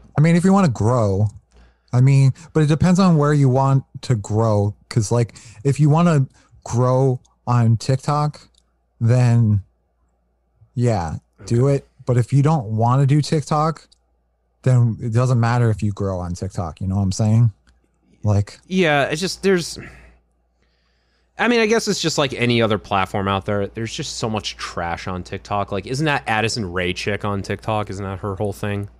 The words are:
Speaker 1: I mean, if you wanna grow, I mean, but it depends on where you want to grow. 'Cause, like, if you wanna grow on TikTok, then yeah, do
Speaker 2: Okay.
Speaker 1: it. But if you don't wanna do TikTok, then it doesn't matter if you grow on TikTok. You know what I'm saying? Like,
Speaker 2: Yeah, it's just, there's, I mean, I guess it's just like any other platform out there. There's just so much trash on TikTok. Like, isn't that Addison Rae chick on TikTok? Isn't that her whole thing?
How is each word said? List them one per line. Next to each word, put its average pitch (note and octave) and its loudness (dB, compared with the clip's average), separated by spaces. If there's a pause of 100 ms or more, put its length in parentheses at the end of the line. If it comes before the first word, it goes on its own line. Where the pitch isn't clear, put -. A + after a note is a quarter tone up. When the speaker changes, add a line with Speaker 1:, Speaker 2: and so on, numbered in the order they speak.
(160)
Speaker 1:
I C#3+ 0
mean, E3 4
if E3+ 2
you F#3+ 4
wanna G3 4
grow, G#2 0 (640)
I B2 2
mean, C3+ 4 (200)
but D#3 2
it D3+ 2
depends E3+ 2
on F3+ 4
where D3 2
you C#3 4
want C3+ 2 (180)
to B2+ 0
grow. G#2 0 (140)
'Cause, A2 -2
like, A#2+ 0 (280)
if C#3 0
you D3+ 6
wanna D#3 4 (380)
grow B2+ 0 (260)
on A#2 2
TikTok, D3 -2 (520)
then A#2 2 (1120)
yeah, G#2+ -2 (300)
do A#2+ 2
Speaker 2:
Okay. C#3 2
Speaker 1:
it. - -8 (180)
But B2 0
if A#2+ -2
you C#3 2
don't D3+ 2 (120)
wanna B2 2
do D3 2
TikTok, D#3 -4 (720)
then A#2+ 2
it B2 -6
doesn't B2 2
matter A#2 2
if G#2 -4
you G#2 -2
grow F#2+ -4
on F2 -8
TikTok. F2+ -8
You F#2+ -4
know F#2+ -2
what G2+ 0
I'm F#2 0
saying? A2 2 (720)
Like, G2+ -2
Speaker 2:
Yeah, D#3 2
it's D#3+ -4
just, - -8
there's, F#3 0 (1600)
I A3 0
mean, A#3+ 2
I A3 2
guess A3 0
it's G3+ -4
just D#3+ -2
like C#3+ -2
any A#2 0
other G#2+ 0
platform G2 -2
out G2 -2
there. G2+ -4
There's A2+ -10
just - -10
so A#2+ -4
much G#2+ -6
trash E2+ -8
on F2+ -8
TikTok. G2+ -6
Like, G2 -6
isn't C3+ -4
that C#3+ -2
Addison G#2+ -4
Rae F2+ -2
chick G#2 -6
on G2+ -4
TikTok? G#2 -6
Isn't G2 -10
that F#2+ -10
her G2 -8
whole G2+ -4
thing? G2+ -6 (120)